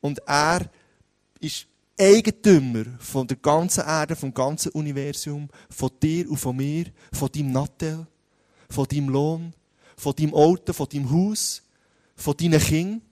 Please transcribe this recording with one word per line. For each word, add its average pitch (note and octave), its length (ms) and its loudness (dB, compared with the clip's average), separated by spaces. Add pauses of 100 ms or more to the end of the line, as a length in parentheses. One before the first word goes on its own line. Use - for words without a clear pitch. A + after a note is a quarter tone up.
Und C#3+ 240 -4
er D#3 440 2 (680)
ist - 280 -10 (300)
Eigentümer F#3+ 880 6 (140)
von C3 280 -4
der C3 100 -4
ganzen D#3 480 2
Erde, D#3 300 -2
vom C3+ 180 -8
ganzen D3 380 -4
Universum, D3 760 -6 (220)
von - 220 -4 (100)
dir D#3+ 280 0
und C#3+ 80 -4
von B2+ 180 -6
mir, D3 300 -4 (260)
von C3+ 200 -4
deinem D3 200 -4
Nattel, D#3 560 -6 (600)
von C#3 180 -4
deinem C#3+ 220 -4
Lohn, D#3+ 440 -4 (420)
von C#3+ 200 -4
deinem D3+ 180 0
Auto, D#3+ 400 4
von C#3+ 160 -6
deinem C#3 220 -4
Haus, G3 500 -2 (540)
von C#3+ 200 -4
deinen E3 240 2
Kindern. F3+ 420 -2 (100)